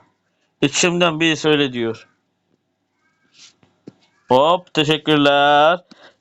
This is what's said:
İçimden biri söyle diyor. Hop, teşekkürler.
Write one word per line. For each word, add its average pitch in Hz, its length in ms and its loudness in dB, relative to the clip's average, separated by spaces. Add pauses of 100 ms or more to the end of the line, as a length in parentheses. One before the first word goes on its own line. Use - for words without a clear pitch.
(600)
İçimden 170 580 -2
biri 160 180 0
söyle 147 360 0
diyor. 113 340 -8 (2250)
Hop, 156 440 0
teşekkürler. 147 1080 2 (380)